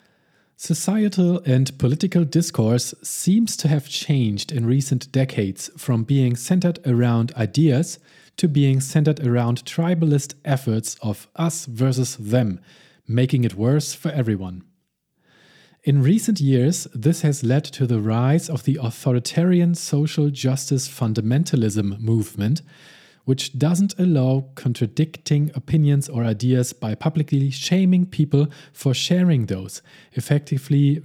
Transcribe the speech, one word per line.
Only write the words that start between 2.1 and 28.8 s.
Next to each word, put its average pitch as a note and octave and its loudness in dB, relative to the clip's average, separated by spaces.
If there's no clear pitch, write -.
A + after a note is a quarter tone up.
discourse B2 0
seems G#3+ 0
to - 0
have D3 0
changed A2+ -2
in A#2+ -2
recent C3 0
decades B2 -2
from A2+ -2
being B2+ 2
centered F3 0
around A#2+ 2
ideas C#3+ 2
to F3 0
being C#3 2
centered D3 0
around A#2+ 0
tribalist E3 0
efforts A#2+ -2
of - -8
us E3 -4
versus B2+ -2
them, G#2+ -2
making B2 2
it F#2+ -2
worse C3 0
for - -6
everyone. G2 -4
In C#3 4
recent F#3+ 2
years, C3+ 2
this C#3 0
has D3 0
led C3 2
to - -4
the A#2 0
rise B2 0
of D#3 -6
the C#3 0
authoritarian E3+ 0
social D3+ -2
justice C3 -2
fundamentalism A2 0
movement, A2 0
which C3+ -2
doesn't F3 2
allow C3+ 2
contradicting D3 -2
opinions C#3+ 0
or A#2 -2
ideas B2 0
by G#2+ -6
publicly C#3+ 0
shaming F#3 2
people D3 0
for - -2